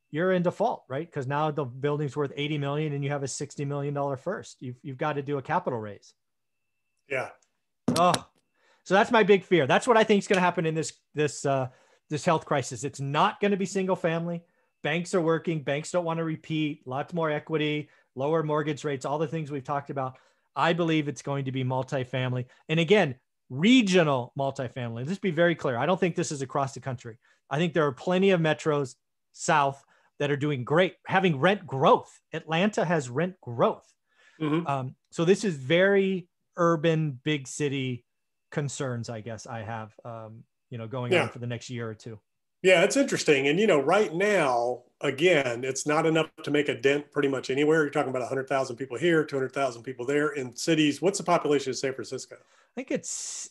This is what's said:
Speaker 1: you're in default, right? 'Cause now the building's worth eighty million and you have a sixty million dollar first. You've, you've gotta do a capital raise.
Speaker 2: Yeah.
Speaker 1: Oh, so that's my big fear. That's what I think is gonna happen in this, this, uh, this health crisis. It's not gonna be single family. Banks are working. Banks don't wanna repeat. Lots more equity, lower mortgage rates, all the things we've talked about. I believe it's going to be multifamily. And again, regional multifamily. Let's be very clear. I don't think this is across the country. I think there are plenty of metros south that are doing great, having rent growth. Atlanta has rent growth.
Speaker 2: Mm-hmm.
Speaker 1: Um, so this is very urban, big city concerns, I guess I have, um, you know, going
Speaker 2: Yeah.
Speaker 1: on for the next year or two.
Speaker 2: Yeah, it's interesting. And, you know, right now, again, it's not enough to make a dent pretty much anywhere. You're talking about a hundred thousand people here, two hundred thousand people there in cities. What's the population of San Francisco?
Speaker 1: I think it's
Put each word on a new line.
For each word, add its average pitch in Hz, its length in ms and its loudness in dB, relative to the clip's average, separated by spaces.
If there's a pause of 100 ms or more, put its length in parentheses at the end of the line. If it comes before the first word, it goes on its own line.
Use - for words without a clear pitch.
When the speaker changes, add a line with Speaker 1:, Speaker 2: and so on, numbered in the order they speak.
(120)
Speaker 1:
you're 175 200 0
in 180 120 2
default, 185 440 -2
right? 151 240 -8
'Cause 135 160 -6
now 151 240 -2
the 143 140 -4
building's 143 500 -4
worth 143 220 -2
eighty 147 200 -4
million 143 360 -4
and 143 100 -4
you 139 60 -4
have 143 140 -4
a 135 40 -6
sixty 143 380 -8
million 143 280 -4
dollar 139 220 -4
first. 123 460 -10
You've, 127 200 -10
you've 131 160 -12
gotta 147 240 -4
do 139 160 -4
a 131 40 -6
capital 151 360 -4
raise. 104 360 -12 (960)
Speaker 2:
Yeah. 127 200 -4 (680)
Speaker 1:
Oh, 175 160 4 (720)
so 175 80 0
that's 202 180 4
my 220 120 6
big 190 200 6
fear. 156 240 4
That's 185 220 4
what 226 80 6
I 214 80 6
think 208 180 6
is - 60 -10
gonna 190 100 4
happen 180 260 2
in 160 100 0
this, 160 180 -4 (200)
this, 147 320 -2
uh, 135 220 0 (420)
this 147 140 -6
health 165 220 2
crisis. 135 400 -4
It's 135 160 -10
not 151 400 0
gonna 202 160 2
be 190 80 -2
single 185 320 -2
family. 170 440 -4 (420)
Banks 165 300 -2
are 185 80 2
working. 160 420 0
Banks 147 280 -4
don't 180 140 0
wanna 165 180 -2
repeat. 156 640 -4
Lots 139 260 -6
more 165 160 -2
equity, 151 600 -2 (260)
lower 151 280 0
mortgage 151 400 -2
rates, 143 220 -4
all 147 140 -4
the 160 80 -2
things 156 240 -6
we've 139 120 -8
talked 143 280 -6
about. 131 260 -6 (380)
I 160 180 2
believe 160 340 2
it's 139 140 -8
going 139 240 -6
to 135 60 -6
be 131 120 -4
multifamily. 127 800 -4 (220)
And 160 120 2
again, 165 400 4 (300)
regional 175 880 4
multifamily. 127 680 -6
Let's 190 140 -6
be 190 120 0
very 170 240 4
clear. 131 220 -2
I 131 80 0
don't 180 140 2
think 175 160 0
this 170 160 -2
is 139 100 -8
across 135 320 -2
the 127 60 -16
country. 123 380 -10 (320)
I 139 80 -4
think 165 160 0
there 156 120 4
are 143 60 2
plenty 185 400 2
of 175 100 4
metros 151 540 0 (380)
south 143 500 0 (360)
that 143 120 0
are 143 60 0
doing 135 260 -4
great, 165 320 2 (100)
having 180 340 2
rent 180 280 2
growth. 151 520 2 (140)
Atlanta 170 500 0
has 156 260 0
rent 165 320 -4
growth. 135 520 -2 (480)
Speaker 2:
Mm-hmm. 160 260 0
Speaker 1:
Um, 131 280 -4 (160)
so 170 140 -2
this 202 180 4
is 180 120 0
very 185 720 2 (300)
urban, 160 640 2
big 151 240 -2
city 131 560 -4 (480)
concerns, 127 580 -6
I 113 120 -10
guess 110 260 -12
I 117 140 -10
have, 110 320 -10 (100)
um, 113 400 -16 (260)
you 123 80 -10
know, 113 100 -10
going 123 260 -6
Speaker 2:
Yeah. 160 100 2
Speaker 1:
on 117 60 -4
for 123 100 -14
the 120 80 -8
next 120 220 -10
year 117 200 -8
or 110 40 -10
two. 110 260 -16 (440)
Speaker 2:
Yeah, 180 200 6
it's 202 120 2
interesting. 151 520 2
And, 156 120 2
you 220 60 4
know, 165 140 6
right 165 340 2
now, 139 720 0 (180)
again, 135 640 2
it's 131 240 -4
not 156 180 2
enough 160 240 2 (140)
to 143 80 -6
make 147 180 2
a 123 100 -2
dent 143 320 2
pretty 147 160 0
much 127 220 -4
anywhere. 147 320 4
You're 143 80 0
talking 135 220 -2
about 127 100 -4
a 113 60 -8
hundred 131 200 -4
thousand 131 280 -2
people 123 220 -8
here, 156 280 4
two 139 100 -6
hundred 131 180 -2
thousand 127 280 -2
people 120 240 -10
there 147 240 2
in 131 260 -8
cities. 156 460 2
What's 190 160 0
the 170 60 -6
population 147 480 2
of 117 60 -8
San 131 180 -4
Francisco? 117 420 -12
Speaker 1:
I - 380 -20
think 269 160 -10
it's - 600 -8